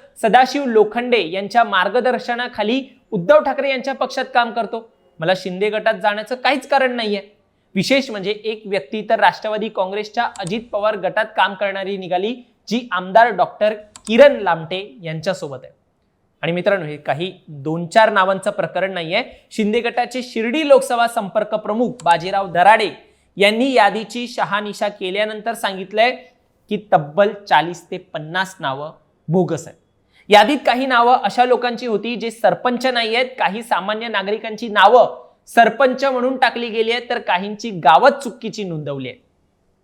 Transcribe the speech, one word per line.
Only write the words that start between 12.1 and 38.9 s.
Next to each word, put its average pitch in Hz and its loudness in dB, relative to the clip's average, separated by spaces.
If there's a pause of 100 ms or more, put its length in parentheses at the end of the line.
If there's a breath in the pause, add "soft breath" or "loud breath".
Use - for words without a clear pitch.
जी 247 -4
आमदार 190 2
डॉक्टर 208 -2 (340)
किरण 254 8
लामटे 185 -4
यांच्यासोबत 160 -6
आहे. 127 -20 (680)
आणि 156 -2
मित्रांनो, 175 0
हे 151 -10
काही 156 -6 (140)
दोन 156 -6
चार 220 6
नावांचं 190 0
प्रकरण 180 -4
नाहीये, 180 -4 (280 loud breath)
शिंदे 214 0
गटाचे 240 -4
शिर्डी 240 -4
लोकसभा 240 4
संपर्क 214 -4
प्रमुख 214 -2 (120)
बाजीराव 185 0
दराडे 185 6 (480)
यांनी 226 2
यादीची 220 2
शहानिशा 208 -4
केल्यानंतर 208 -6
सांगितलंय 208 -2 (540)
की 208 -6
तब्बल 175 2 (160)
चाळीस 165 -2
ते 185 -8
पन्नास 175 -8
नावं 147 -8 (360)
बोगस 165 -2
आहेत. - -20 (500 soft breath)
यादीत 254 6
काही 254 0
नावं 247 4
अशा 247 2
लोकांची 247 -2
होती 226 -4
जे 220 -6
सरपंच 233 0
नाहीयेत, 240 0 (140)
काही 196 -2
सामान्य 214 -4
नागरिकांची 214 -6
नावं 208 6 (220)
सरपंच 254 4
म्हणून 254 0
टाकली 240 0
गेली 226 -2
आहेत, 240 -4
तर 240 -4
काहींची 208 -4
गावात 175 6
चुकीची 226 -6
नोंदवली 143 -8